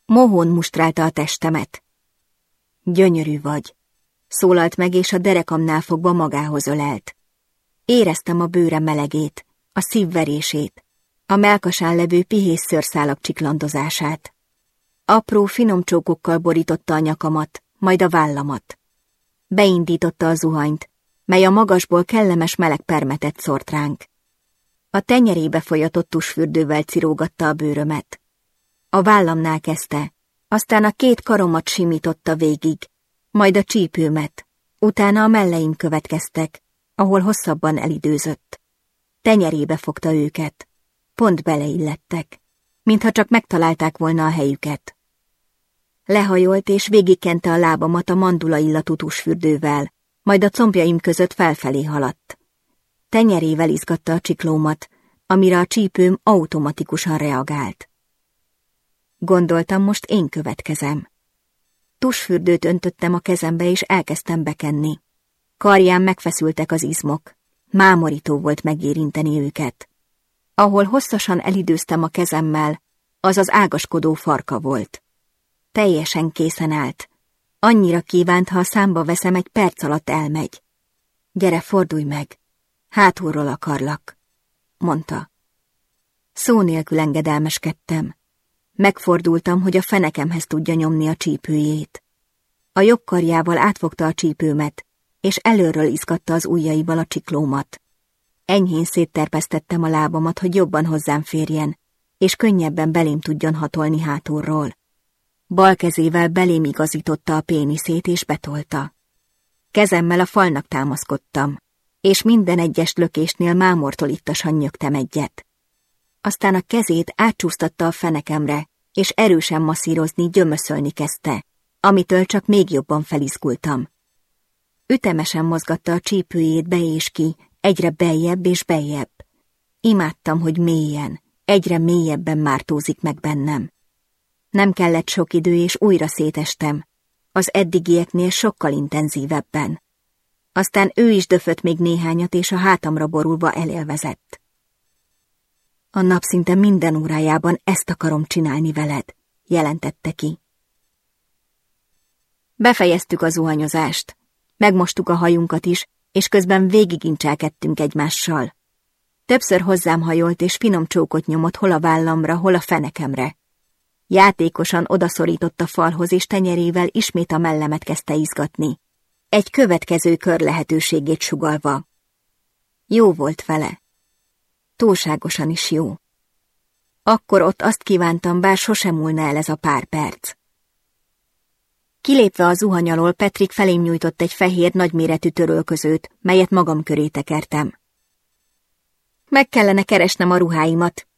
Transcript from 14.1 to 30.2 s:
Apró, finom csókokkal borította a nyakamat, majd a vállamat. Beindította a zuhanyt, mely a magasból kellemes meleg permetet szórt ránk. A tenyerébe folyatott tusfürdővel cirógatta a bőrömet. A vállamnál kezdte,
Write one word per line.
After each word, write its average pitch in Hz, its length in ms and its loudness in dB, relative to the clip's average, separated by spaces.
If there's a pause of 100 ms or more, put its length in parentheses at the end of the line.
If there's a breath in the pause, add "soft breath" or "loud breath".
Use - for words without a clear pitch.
Apró, 214 400 2
finom 202 380 2
csókokkal 165 560 0
borította 165 560 0
a 156 40 0
nyakamat, 156 640 -2 (160)
majd 185 240 2
a 180 60 4
vállamat. 147 720 -2 (680)
Beindította 175 840 2
a 165 60 2
zuhanyt, 156 560 -2 (340)
mely 185 200 4
a 190 60 6
magasból 185 540 2
kellemes 180 500 0
meleg 156 260 0
permetet 147 600 -4
szórt 139 300 -6
ránk. 147 340 -6 (840)
A 196 100 -2
tenyerébe 170 600 2
folyatott 160 500 -2
tusfürdővel 156 720 -2
cirógatta 160 680 -2
a 151 40 2
bőrömet. 151 680 -6 (680)
A 190 140 2
vállamnál 165 580 2
kezdte, 156 540 -6 (340)